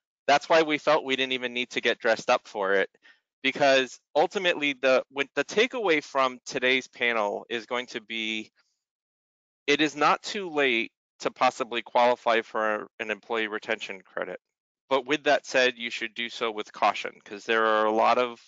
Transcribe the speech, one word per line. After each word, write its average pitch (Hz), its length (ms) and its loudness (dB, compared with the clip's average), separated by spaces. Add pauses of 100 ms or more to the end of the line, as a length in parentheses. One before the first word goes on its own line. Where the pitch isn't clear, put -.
(280)
that's 143 200 2
why 165 140 6
we 151 160 0
felt 151 240 2
we 131 140 -2
didn't 131 160 -2
even 123 200 -6
need 123 180 -6
to 131 100 -6
get 113 180 0
dressed 110 320 0
up - 160 0
for 98 280 -2
it, 95 140 2 (540)
because 135 560 2 (160)
ultimately 156 680 0
the, 131 300 4
when, 139 240 -4
the 143 100 -2
takeaway 208 600 0
from 127 420 -2
today's 127 400 -2
panel 107 640 -2
is 113 160 -6
going 123 200 -6
to 120 140 -10
be, 110 520 -8 (1120)
it 143 140 2
is 147 160 -2
not 156 260 2
too 196 280 -8
late 131 420 -2 (260)
to 131 120 -4
possibly 120 520 -4
qualify 120 580 2
for 110 480 -4 (100)
an 110 120 -6
employee 110 360 -6
retention 104 540 -8
credit. 90 400 -2 (480)
But 131 160 0
with 143 200 -2
that 139 200 4
said, 127 320 2
you 117 140 -8
should 113 240 -8
do 117 160 -6
so 117 200 -4
with 107 220 -8
caution, - 400 0 (100)
'cause 101 220 -14
there 113 220 2
are 110 180 4
a 110 80 2
lot 113 240 4
of 120 300 -2